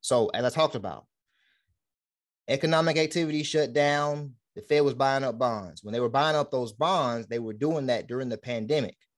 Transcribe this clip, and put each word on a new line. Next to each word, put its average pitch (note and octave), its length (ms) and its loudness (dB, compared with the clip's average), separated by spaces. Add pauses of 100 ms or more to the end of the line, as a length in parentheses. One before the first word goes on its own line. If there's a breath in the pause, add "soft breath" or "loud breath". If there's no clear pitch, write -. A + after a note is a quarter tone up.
So A#2 260 2
as A#2+ 160 -4
I B2+ 60 2
talked D#3 260 0
about, F#2 300 -10 (1400)
economic D#3+ 480 2
activity D#3 460 0
shut C#3+ 320 0
down, D3 580 2 (240)
the - 60 -14
Fed D3 200 4
was C3+ 120 4
buying C3+ 300 2
up A#2 140 -4
bonds. G#2+ 440 -2
When G#2 100 -10
they A#2 80 0
were B2 80 2
buying D3 280 2
up C#3+ 140 0
those B2 220 -4
bonds, B2+ 540 0
they A2+ 120 -4
were A2 140 -6
doing C#3+ 340 -2
that A#2+ 220 0
during B2 220 -6
the A2 80 -6
pandemic. A#2+ 580 -2 (220)